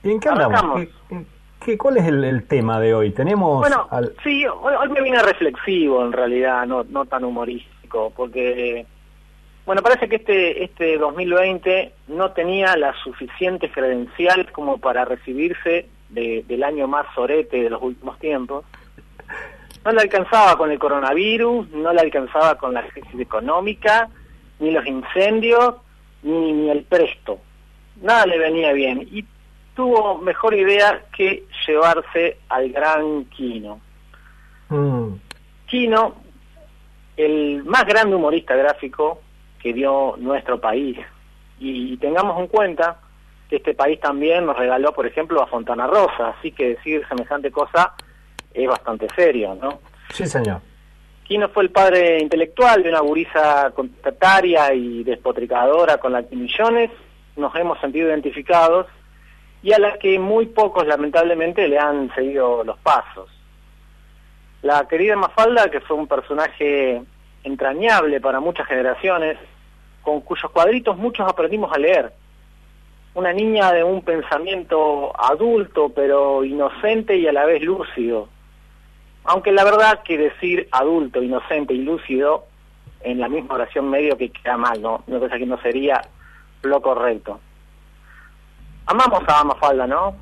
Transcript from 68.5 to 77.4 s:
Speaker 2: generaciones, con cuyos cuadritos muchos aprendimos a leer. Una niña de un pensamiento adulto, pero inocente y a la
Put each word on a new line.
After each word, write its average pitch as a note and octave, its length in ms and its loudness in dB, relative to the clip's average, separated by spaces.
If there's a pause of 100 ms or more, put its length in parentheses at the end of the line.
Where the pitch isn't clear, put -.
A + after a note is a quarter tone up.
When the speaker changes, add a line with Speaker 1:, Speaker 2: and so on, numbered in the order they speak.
Speaker 2:
generaciones, D3+ 720 -2 (640)
con D3+ 200 -4
cuyos - 280 -8
cuadritos G#3 460 2
muchos G#3+ 320 -4
aprendimos F#3 440 -2
a D3+ 60 -2
leer. D3+ 340 2 (1040)
Una F3+ 180 -2
niña G#3 400 2
de E3+ 120 4
un F#3 180 -2
pensamiento D#3 1160 -2
adulto, D#3+ 720 0
pero C#3 540 2
inocente G3+ 720 -2
y E3 120 2
a D3 40 2
la C#3+ 120 2